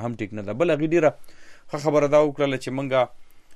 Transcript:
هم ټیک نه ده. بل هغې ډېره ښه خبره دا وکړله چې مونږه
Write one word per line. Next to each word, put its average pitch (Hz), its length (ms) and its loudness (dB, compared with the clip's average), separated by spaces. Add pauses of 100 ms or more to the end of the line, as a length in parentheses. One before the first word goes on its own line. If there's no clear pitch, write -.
هم 120 100 -6
ټیک 104 180 -8
نه 107 80 -8
ده. 104 120 -6
بل 160 180 0
هغې 151 220 0
ډېره 156 160 6 (600)
ښه 151 160 -6
خبره 147 220 4
دا 147 160 6
وکړله 139 400 0
چې 143 140 -8
مونږه 135 240 2 (540)